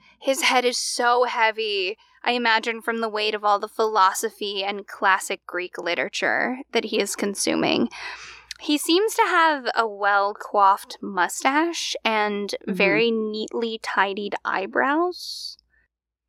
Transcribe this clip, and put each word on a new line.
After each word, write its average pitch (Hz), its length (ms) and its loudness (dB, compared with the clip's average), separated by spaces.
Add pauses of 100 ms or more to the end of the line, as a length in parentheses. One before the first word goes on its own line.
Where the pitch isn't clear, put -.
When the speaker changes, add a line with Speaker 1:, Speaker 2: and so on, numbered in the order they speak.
(220)
Speaker 1:
his 269 220 0
head 254 220 2
is 247 120 0
so 247 480 2
heavy, 220 720 0 (260)
I 240 80 0
imagine 226 500 2
from 233 200 -2
the 226 80 -2
weight 214 260 -2
of 208 80 -6
all 208 160 4
the 214 80 -4
philosophy 208 960 0
and 202 240 -6
classic 196 580 0
Greek 175 320 -8
literature 170 800 -2 (120)
that 226 140 -2
he 214 140 -2
is 202 160 -2
consuming. - 720 0 (720)
He 294 160 0
seems 381 380 2
to 453 80 2
have 330 420 2 (100)
a 226 120 2
well-coiffed 202 1120 2
mustache 269 960 0 (100)
and 208 460 0
Speaker 2:
Mm-hmm. - 220 -6
Speaker 1:
very 202 380 4
neatly 220 680 -4
tidied 202 540 -2 (100)
eyebrows. 277 1120 -2 (720)